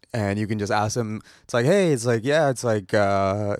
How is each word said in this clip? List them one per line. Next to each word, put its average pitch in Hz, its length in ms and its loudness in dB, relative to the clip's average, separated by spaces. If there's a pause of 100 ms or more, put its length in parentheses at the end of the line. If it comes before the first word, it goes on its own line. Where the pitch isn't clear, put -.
(140)
and 104 260 -2
you 107 80 -4
can 107 120 -4
just 101 120 -4
ask 107 240 0
them, 110 260 -4 (220)
it's - 100 -10
like, 120 120 0
"Hey," 180 260 4
it's 117 140 -2
like, 117 180 0
"Yeah," 143 260 2
it's 123 140 -4
like, 107 300 -2
uh, 101 680 2